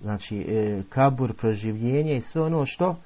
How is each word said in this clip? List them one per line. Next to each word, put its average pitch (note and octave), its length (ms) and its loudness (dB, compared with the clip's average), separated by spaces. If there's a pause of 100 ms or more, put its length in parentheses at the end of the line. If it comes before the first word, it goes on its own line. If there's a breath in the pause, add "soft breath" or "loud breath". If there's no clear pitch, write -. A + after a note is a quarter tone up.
znači, G#2 360 -6
e, G#2 520 0
kabur, C3 440 4
proživljenje A2+ 840 0
i A#2+ 60 -2
sve - 200 -2
ono D#3+ 240 2
što, F3 300 0 (100)